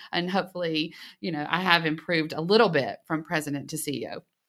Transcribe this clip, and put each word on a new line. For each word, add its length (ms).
and 160
hopefully, 640
you 100
know, 180
I 120
have 260
improved 460
a 80
little 300
bit 360
from 160
president 480
to 80
C 240
E 100
O. 100